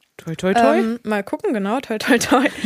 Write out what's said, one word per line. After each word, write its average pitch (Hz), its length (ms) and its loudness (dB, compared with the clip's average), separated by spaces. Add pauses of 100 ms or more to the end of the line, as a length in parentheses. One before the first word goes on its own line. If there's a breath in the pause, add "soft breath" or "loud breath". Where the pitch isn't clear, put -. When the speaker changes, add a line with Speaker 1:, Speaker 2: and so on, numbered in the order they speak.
(180)
Speaker 1:
Toi, 165 180 -10
toi, 185 200 0
toi. 240 240 4
Speaker 2:
Ähm, 226 240 -2
mal 208 200 -2
gucken, 302 300 -4
genau. 208 260 -2
Toi, 226 200 -6
toi, - 180 2
toi. 262 300 2 (180)